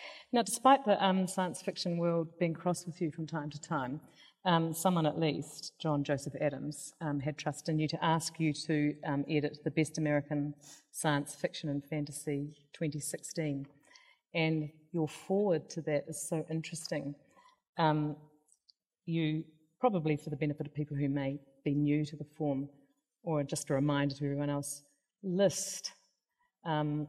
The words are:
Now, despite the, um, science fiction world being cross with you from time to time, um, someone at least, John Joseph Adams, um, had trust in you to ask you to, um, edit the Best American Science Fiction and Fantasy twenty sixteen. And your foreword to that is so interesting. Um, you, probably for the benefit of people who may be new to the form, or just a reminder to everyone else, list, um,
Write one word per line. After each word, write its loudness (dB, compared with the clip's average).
Now, 4
despite 6
the, 4
um, 4
science -2
fiction -2
world 0
being 2
cross -2
with -8
you 0
from -6
time -4
to -12
time, -2
um, 4
someone 4
at 2
least, -2
John 0
Joseph -2
Adams, -2
um, -2
had -4
trust -4
in 2
you 2
to -4
ask 2
you 2
to, 2
um, 0
edit 0
the -2
Best 0
American 0
Science 0
Fiction -4
and -2
Fantasy -4
twenty -4
sixteen. -4
And 2
your 0
foreword 0
to -8
that 0
is -8
so -2
interesting. -6
Um, 2
you, 0
probably 2
for -12
the -4
benefit -2
of -20
people -4
who 0
may -2
be 0
new 2
to -10
the -10
form, -2
or 0
just -6
a 2
reminder 2
to -4
everyone -2
else, -6
list, 0
um, 0